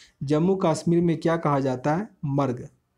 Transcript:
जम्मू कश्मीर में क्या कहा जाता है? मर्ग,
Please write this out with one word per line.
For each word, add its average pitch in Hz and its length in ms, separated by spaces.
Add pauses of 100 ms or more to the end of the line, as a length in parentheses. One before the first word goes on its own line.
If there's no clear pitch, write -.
(220)
जम्मू 156 340
कश्मीर 170 440
में 165 200
क्या 165 160
कहा 147 240
जाता 135 340
है? 208 160 (140)
मर्ग, 139 440 (300)